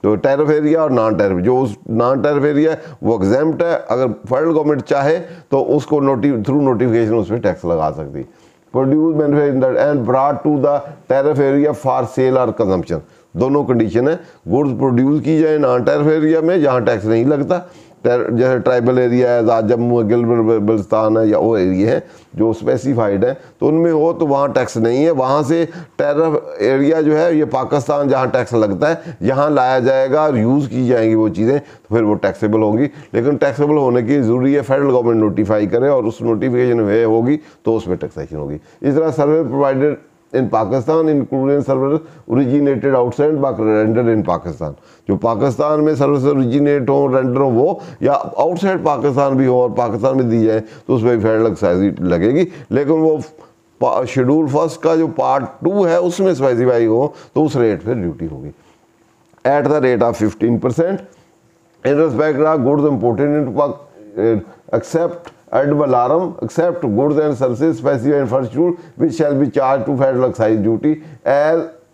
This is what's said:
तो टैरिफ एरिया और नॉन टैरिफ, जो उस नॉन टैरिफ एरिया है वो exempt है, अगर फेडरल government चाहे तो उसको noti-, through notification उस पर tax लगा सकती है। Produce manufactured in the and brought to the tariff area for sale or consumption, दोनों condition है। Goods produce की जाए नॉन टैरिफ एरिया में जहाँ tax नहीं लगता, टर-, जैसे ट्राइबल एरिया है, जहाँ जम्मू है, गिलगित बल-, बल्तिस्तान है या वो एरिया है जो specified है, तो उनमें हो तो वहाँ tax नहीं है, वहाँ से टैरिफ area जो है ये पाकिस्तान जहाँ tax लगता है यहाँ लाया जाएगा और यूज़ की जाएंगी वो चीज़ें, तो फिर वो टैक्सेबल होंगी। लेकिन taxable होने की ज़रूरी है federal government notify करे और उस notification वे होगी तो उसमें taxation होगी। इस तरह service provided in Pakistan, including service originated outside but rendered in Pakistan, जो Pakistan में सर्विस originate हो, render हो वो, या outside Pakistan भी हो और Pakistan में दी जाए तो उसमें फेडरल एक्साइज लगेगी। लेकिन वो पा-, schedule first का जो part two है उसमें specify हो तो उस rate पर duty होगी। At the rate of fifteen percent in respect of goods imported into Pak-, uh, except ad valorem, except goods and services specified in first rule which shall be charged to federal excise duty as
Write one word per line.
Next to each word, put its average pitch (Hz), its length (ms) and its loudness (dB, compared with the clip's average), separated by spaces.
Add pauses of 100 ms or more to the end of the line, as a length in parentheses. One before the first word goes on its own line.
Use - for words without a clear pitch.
तो 107 120 2
टैरिफ 143 340 0
एरिया 151 320 2
और 151 80 0
नॉन 110 260 2
टैरिफ, 98 220 0
जो 117 200 2
उस 120 180 -2 (140)
नॉन 120 320 0
टैरिफ 147 220 0
एरिया 151 260 2
है 151 120 -6 (200)
वो 113 140 2
exempt 131 460 0
है, 170 120 0 (160)
अगर 127 180 0
फेडरल 139 440 -2
government 147 300 0
चाहे 147 360 0 (320)
तो 139 100 2
उसको 147 400 0
noti-, 135 400 0
through 139 280 0
notification 117 460 2
उस 101 160 -2
पर 117 80 -2
tax 95 260 -4
लगा 78 260 0
सकती 73 280 -10
है। 65 80 -10 (480)
Produce 151 460 0
manufactured 147 340 0
in 131 80 0
the 131 220 0
and 143 240 0
brought 135 380 0
to 151 180 2
the 143 160 0 (320)
tariff 139 280 0
area 143 360 2 (100)
for 127 140 0 (160)
sale 131 260 2
or 117 60 0 (120)
consumption, 87 400 -2 (360)
दोनों 135 280 0
condition 120 440 0
है। 170 100 -2 (300)
Goods 131 300 0
produce 131 440 2
की 156 180 0
जाए 156 180 2
नॉन 123 260 0
टैरिफ 147 220 0
एरिया 156 340 2
में 170 220 2
जहाँ 127 220 0
tax 104 200 -2
नहीं 113 220 2
लगता, 147 320 0 (460)
टर-, 120 260 0
जैसे 123 280 0
ट्राइबल 123 400 2
एरिया 123 320 2
है, 120 160 2
जहाँ 113 160 2
जम्मू 120 400 0
है, 104 60 -2
गिलगित 117 300 2
बल-, 113 220 2
बल्तिस्तान 110 580 0
है 110 100 2
या 107 100 2
वो 113 180 2
एरिया 95 340 2
है 165 140 -2 (320)
जो 110 160 0
specified 113 720 -2
है, 127 80 0 (280)
तो - 60 0
उनमें 165 260 2
हो 160 200 0
तो 165 140 -2
वहाँ 139 260 0
tax 127 240 -2
नहीं 120 280 2
है, 170 60 2
वहाँ 139 320 0
से 165 220 0 (340)
टैरिफ 147 640 -2
area 139 400 2
जो 151 140 2
है 165 200 2
ये 151 80 2
पाकिस्तान 139 640 -2
जहाँ 131 220 2
tax 123 240 -2
लगता 107 340 0
है 160 340 -6
यहाँ 135 280 0
लाया 131 300 2
जाएगा 135 440 2
और 143 140 0
यूज़ 131 300 0
की 123 200 -2
जाएंगी 113 260 2
वो 110 140 2
चीज़ें, 113 320 0
तो - 340 -10
फिर 113 100 2
वो 107 100 2
टैक्सेबल 104 460 0
होंगी। 110 240 2
लेकिन 135 520 -4
taxable 147 380 0
होने 123 280 2
की 139 180 0
ज़रूरी 127 340 2
है 143 80 0
federal 135 280 0
government 117 300 2
notify 107 460 0
करे 95 220 0
और 131 160 0
उस 113 180 -6
notification 120 580 0
वे 110 240 2
होगी 117 360 0 (240)
तो 113 120 0
उसमें 90 220 -4
taxation 78 380 -10
होगी। 73 240 -10 (220)
इस 139 140 0
तरह 160 140 0
service 151 360 0
provided 135 500 0 (360)
in 127 180 0
Pakistan, 123 580 0
including 139 540 0
service 135 380 -2 (280)
originated 139 640 0
outside 127 480 0
but 131 160 -2
rendered 110 560 2
in 107 80 0
Pakistan, 82 500 -6 (360)
जो 98 80 0
Pakistan 131 640 -2
में 151 160 2
सर्विस 139 280 0
originate 139 640 0
हो, 143 260 2
render 131 260 0
हो 139 100 2
वो, 143 300 2 (220)
या 135 100 2
outside 175 720 -2
Pakistan 139 500 0
भी 131 120 2
हो 127 160 2
और 123 80 0
Pakistan 120 460 -2
में 127 140 0
दी 113 160 2
जाए 110 140 2
तो - 340 -6
उसमें 117 260 2
फेडरल 110 260 2
एक्साइज 95 540 0
लगेगी। 95 460 0 (260)
लेकिन 147 280 0
वो 156 160 2 (640)
पा-, 127 240 0
schedule 135 440 0
first 156 340 -2
का 165 140 2
जो 160 100 0 (140)
part 131 240 0 (200)
two 196 200 0
है 170 160 2
उसमें 180 340 0
specify 123 520 2
हो 127 280 0 (200)
तो 151 100 2
उस 139 120 -2
rate 107 260 0
पर 113 120 -4
duty 85 320 -6
होगी। 71 240 -12 (920)
At 139 260 2
the 131 140 2
rate 123 180 2
of 117 200 0
fifteen 110 420 0
percent 170 340 -2 (880)
in 143 180 2
respect 147 460 0
of 147 180 0
goods 143 240 2
imported 135 480 0
into 127 220 -4
Pak-, - 180 -2 (400)
uh, 110 220 0 (400)
except - 520 -6 (260)
ad 143 220 0
valorem, 131 420 0 (220)
except 170 400 -4 (100)
goods 143 300 0
and 147 160 -2
services 131 400 0
specified 143 400 0
in 127 100 -2
first 123 300 -4
rule 175 120 0 (260)
which 156 200 0
shall 139 220 0
be 143 160 2
charged 131 300 0
to 143 100 -4
federal 123 320 0
excise 110 360 0
duty 113 300 0 (300)
as 151 360 2 (340)